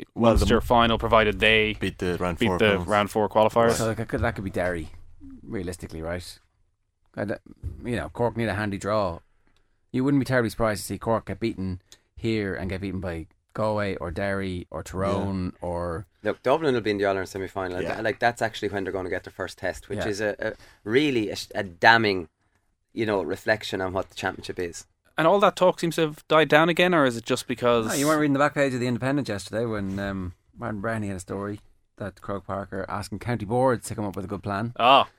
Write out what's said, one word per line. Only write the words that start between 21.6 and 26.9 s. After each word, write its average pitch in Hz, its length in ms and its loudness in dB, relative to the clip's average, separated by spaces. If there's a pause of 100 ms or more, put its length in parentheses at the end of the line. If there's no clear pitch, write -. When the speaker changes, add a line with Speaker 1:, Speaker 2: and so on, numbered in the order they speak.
Speaker 4:
damning, 101 640 4 (680)
you 113 120 -2
know, 101 160 0
reflection 98 600 -4
on 92 120 -4
what 95 160 -4
the - 60 -20
championship 95 440 -8
is. 85 260 -8 (320)
Speaker 2:
And 156 80 2
all 196 140 6
that 196 160 4
talk 185 240 2
seems 170 160 -2
to 170 60 0
have 151 260 -4
died 156 220 6
down 160 200 6
again, 180 240 2